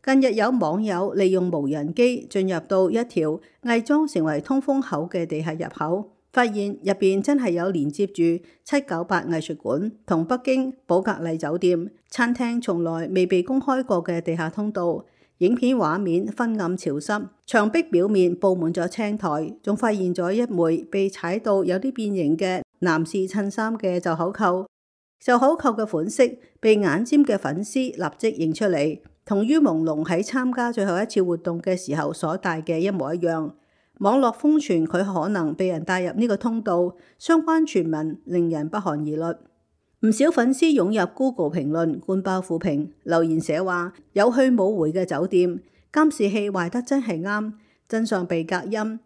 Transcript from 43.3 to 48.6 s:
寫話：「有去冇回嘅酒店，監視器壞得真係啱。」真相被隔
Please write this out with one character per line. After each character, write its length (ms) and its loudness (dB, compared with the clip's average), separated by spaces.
寫 240 -2
話： 300 -4
「有 180 4
去 180 4
冇 280 2
回 160 0
嘅 100 0
酒 240 -2
店， 320 2
監 180 4
視 200 0
器 200 -2
壞 200 -2
得 120 -4
真 220 0
係 180 -4
啱。」 320 -4
真 160 0
相 200 -2
被 200 -2
隔 180 -2